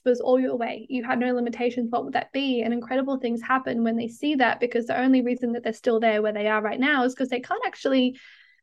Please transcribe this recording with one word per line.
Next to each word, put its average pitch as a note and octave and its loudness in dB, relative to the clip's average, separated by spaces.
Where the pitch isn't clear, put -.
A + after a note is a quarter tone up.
was B3 2
all C4 4
your B3+ -2
way, A3+ -6
you B3+ -4
had B3 -2
no A#3+ 0
limitations, A#3+ -2
what - -2
would C4 -10
that - -4
be?" C4+ 0
And A#3 -2
incredible C4 -2
things A#3 -2
happen C4 -2
when A3+ 0
they A#3 -4
see D4 -2
that, A#3+ 2
because A#3 0
the - -2
only C4 6
reason B3 -2
that A#3+ -4
they're A3+ -4
still A3+ 2
there G#3+ 4
where G#3+ 0
they G#3 0
are G#3+ 2
right G#3+ -4
now C4+ 4
is C4 0
'cause C4 -2
they B3 -2
can't F#4 -4
actually C4 0